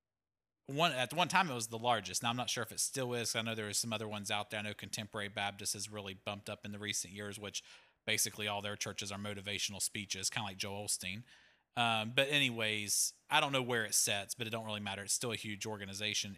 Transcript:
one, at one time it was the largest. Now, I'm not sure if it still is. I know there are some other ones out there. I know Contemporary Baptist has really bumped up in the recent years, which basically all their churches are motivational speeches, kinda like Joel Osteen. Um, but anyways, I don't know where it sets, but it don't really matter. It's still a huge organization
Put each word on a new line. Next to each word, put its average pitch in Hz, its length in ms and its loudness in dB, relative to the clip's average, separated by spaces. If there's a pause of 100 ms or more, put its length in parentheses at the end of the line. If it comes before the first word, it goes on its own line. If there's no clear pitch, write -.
(680)
one, 147 260 2
at 127 220 0
one 170 140 4
time 185 220 6
it 127 40 0
was 113 140 -2
the 113 100 -4
largest. 110 440 2
Now, 117 60 0
I'm 117 80 0
not 123 140 -2
sure - 120 0
if - 100 -6
it - 80 -4
still 123 340 0
is. 117 200 0
I 113 60 2
know 113 140 0
there 110 140 -4
are 101 40 -4
some 113 220 0
other 107 140 -2
ones 104 220 -4
out 104 200 0
there. 107 100 -2
I - 20 -4
know 104 120 -4
Contemporary 104 540 -6
Baptist 101 440 -2
has 101 180 -6
really 101 240 -8 (120)
bumped 101 240 -6
up 104 160 -8
in 104 60 -8
the 104 60 -8
recent 101 360 -2
years, 101 240 -8
which 101 240 -6 (440)
basically - 420 2
all 101 120 0
their 104 160 -4
churches 101 340 -4
are 101 80 -6
motivational 101 600 -2
speeches, 98 480 -2
kinda 113 200 -2
like 95 100 -6
Joel 101 280 -4
Osteen. 98 360 -2 (560)
Um, 113 360 4
but 135 160 4
anyways, 113 840 4 (160)
I 151 100 8
don't 143 120 4
know 131 100 4
where 120 240 2
it 104 80 -2
sets, 101 400 4
but 120 120 -4
it 110 40 -4
don't 113 160 -2
really 107 140 -2
matter. 98 240 -4
It's 98 100 2
still 120 180 0
a 104 40 0
huge 104 280 -4
organization 101 720 -2